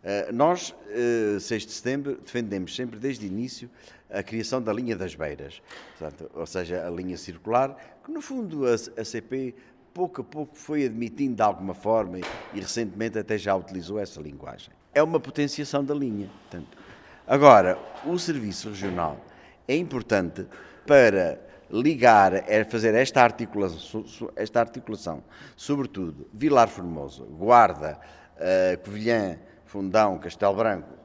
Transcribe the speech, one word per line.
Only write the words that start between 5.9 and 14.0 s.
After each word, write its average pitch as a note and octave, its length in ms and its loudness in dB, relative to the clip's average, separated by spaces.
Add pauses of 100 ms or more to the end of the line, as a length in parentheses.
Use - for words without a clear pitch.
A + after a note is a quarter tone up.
Portanto, D2+ 360 -12
ou D#2+ 120 -8
seja, F2 400 -6
a F2+ 40 -6
linha F2+ 260 -8
circular, A2+ 600 -4 (260)
que - 80 -18
no D#4 100 -8
fundo F#3+ 460 -6
a, A#2+ 80 4 (260)
a A2 40 -6
C A2+ 160 -8
P, B2+ 340 -8 (380)
pouco F3 300 -6
a - 20 -8
pouco, D3+ 320 -12
foi D3 300 -2
admitindo A#2 500 -4
de A2 60 0
alguma F#2+ 320 0
forma G2+ 440 -2
e, F2+ 40 -8 (320)
e G2+ 60 -8
recentemente A2 580 -6
até G#2+ 180 -4
já G2 180 0
utilizou F#2 440 -6
essa F#2+ 220 -10